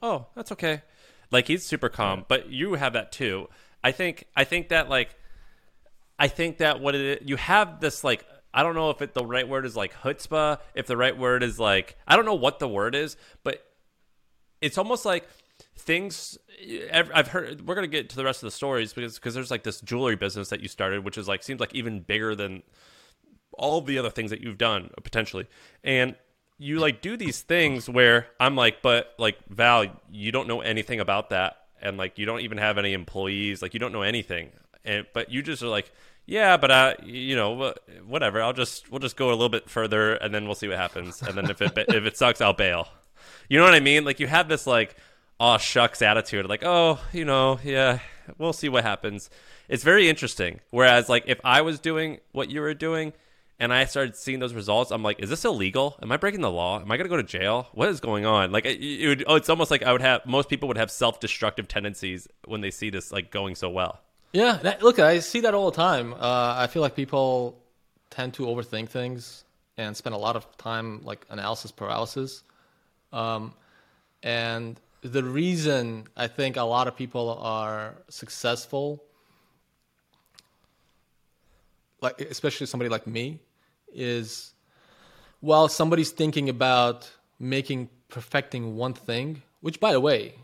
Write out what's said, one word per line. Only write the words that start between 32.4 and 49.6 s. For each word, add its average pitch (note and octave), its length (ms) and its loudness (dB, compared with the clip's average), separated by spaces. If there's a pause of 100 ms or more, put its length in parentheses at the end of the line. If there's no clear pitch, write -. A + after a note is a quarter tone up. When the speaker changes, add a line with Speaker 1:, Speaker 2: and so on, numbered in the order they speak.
Speaker 1:
even G#2+ 180 -8
have G#2 200 0
any G2+ 140 0
employees. G2 680 -4
Like, F#2 140 -8
you A2+ 60 -6
don't A#2 120 -4
know G#2+ 100 -4
anything." F#2+ 500 -4 (320)
And, G#2 280 -4
but - 180 -6
you B2+ 120 -6
just C#3 200 -8
are A#2+ 60 -4
like, G#2 240 -4 (320)
"Yeah, G3 320 4
but, C#3+ 140 4
uh, C3 240 8 (100)
you B2+ 320 -4
know, G#2+ 160 2
wha-, C3 220 -4 (320)
whatever. A2+ 340 0
I'll A#2 140 2
just, - 360 -6
we'll C3 100 -8
just C3 160 -6
go C3 120 2
a A#2+ 40 4
little A#2 180 4
bit A2 180 -4
further A2 460 2
and G#2 200 -4
then G#2 120 -4
we'll G#2 80 -4
see G#2 140 -6
what F#2 100 -2
happens. F2+ 420 -6
And G2 160 -6
then G2 140 -2
if - 100 -8
it, G2+ 140 2
<laughs> G#2+ 140 0
if G#2+ 180 2
it A2 100 -4
sucks, B2 240 2
I'll G2+ 140 4
bail." F2 340 0 (600)
You C#3 80 6
know E3+ 60 10
what F3+ 100 12
I D#3 60 10
mean? C#3+ 240 6
Like, C#3 140 -2
you C#3+ 100 -2
have D#3+ 200 4
this, D#3 180 0
like, A#2+ 300 2 (440)
"Aw, A#2 180 8
shucks" - 420 2
attitude. G#2+ 460 2
Like, G#2 180 -4
"Oh, E3+ 360 4 (120)
you E3 140 -4
know, C3+ 360 2
yeah, C3+ 360 2 (400)
we'll D#3+ 160 -2
see D3 160 -4
what B2 120 4
happens." G2+ 460 -4 (400)